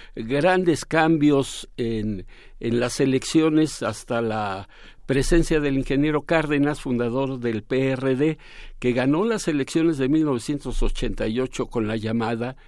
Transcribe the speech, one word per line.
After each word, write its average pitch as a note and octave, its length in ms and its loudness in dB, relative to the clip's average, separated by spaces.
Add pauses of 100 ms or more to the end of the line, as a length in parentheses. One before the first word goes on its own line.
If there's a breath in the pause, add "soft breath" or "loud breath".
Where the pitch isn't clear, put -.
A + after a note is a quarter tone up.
(160 loud breath)
grandes D3+ 680 2
cambios D3+ 920 2
en, G#2+ 520 -4 (340 loud breath)
en A#2 180 0
las A#2+ 220 0
elecciones D#3 800 2
hasta A#2 380 -4
la G#2 480 -4 (360 loud breath)
presencia C#3 540 2
del C#3+ 180 0
ingeniero C#3+ 440 0
Cárdenas, D3 580 0
fundador B2+ 600 -2
del A#2 240 -2
P C3+ 260 0
R C3 260 0
D, D3+ 220 0 (400 loud breath)
que B2 160 2
ganó C#3 320 2
las A3 240 -2
elecciones D#3+ 480 0
de C3 100 0
mil D#3 160 2
novecientos C#3 580 -2
ochenta A2 460 0
y A2+ 140 -2
ocho C3 240 -4
con A2 220 -2
la A2 100 -2
llamada, A2+ 580 -4 (120)